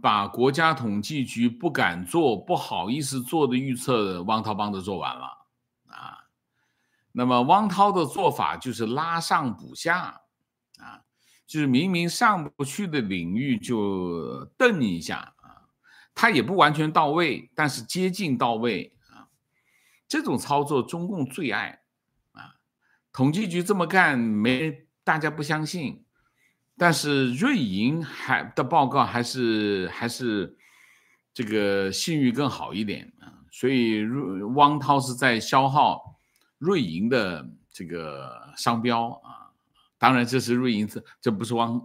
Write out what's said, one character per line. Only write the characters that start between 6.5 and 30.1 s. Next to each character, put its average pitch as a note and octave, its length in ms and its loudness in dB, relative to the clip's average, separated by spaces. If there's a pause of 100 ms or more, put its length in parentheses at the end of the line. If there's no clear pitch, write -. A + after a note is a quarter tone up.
那 B2 120 -2
么 B2 180 4
汪 F#3 240 4
涛 G3 240 4
的 F#3 140 2
做 D3 260 0
法 E2+ 280 -2
就 B2 140 -6
是 A2 140 -4
拉 D#3+ 320 -4
上 D#3+ 380 0
补 - 180 -20
下 - 460 -4 (580)
啊， G#2+ 240 -20 (440)
就 D#3 120 -6
是 D3+ 80 2
明 C3+ 240 4
明 E3+ 160 2
上 F#3+ 380 2 (120)
不 C#3 80 -4
去 F#3+ 220 -4
的 D3 140 0
领 F#2 340 -4
域 B2 240 0
就 F2+ 840 -4 (140)
蹬 A3+ 240 4
一 F2+ 180 0
下 - 380 -10
啊， - 260 -20 (500)
他 - 160 4
也 D3 120 4
不 C3+ 140 -4
完 D#3 180 6
全 D#3 180 0
到 D#3 160 4
位， D3+ 460 0
但 D3+ 140 0
是 B2 140 -6
接 F#3 280 -2
近 F3+ 260 -2
到 A#2+ 180 0
位 A2 400 -4 (140)
啊。 - 180 -20 (800)
这 D4+ 160 -2
种 F#3 140 -2
操 C#3+ 260 0
作 C#3 200 0
中 E3+ 260 -8
共 F3 180 -4
最 C3+ 240 -6
爱 G2+ 320 -6 (480)
啊， - 240 -20 (580)
统 C3+ 200 2
计 G3+ 160 -2
局 E3+ 120 -2
这 F3 140 0
么 F3+ 100 0
干 D#3+ 320 4
没， A#2+ 680 0 (160)
大 D#3+ 160 0
家 D#3 100 -2
不 D#3 140 -6
相 D#3 240 -2
信， C#3+ 380 -8 (720)
但 E3+ 180 4
是 C3+ 400 2
瑞 A#3+ 220 2
银 B2+ 480 0
还， - 400 -2 (100)
的 D3+ 80 0
报 C#3+ 240 4
告 B2+ 180 2
还 A#2 160 0
是， G#2+ 680 0
还 A#2 200 -6
是 G#2+ 480 -4 (800)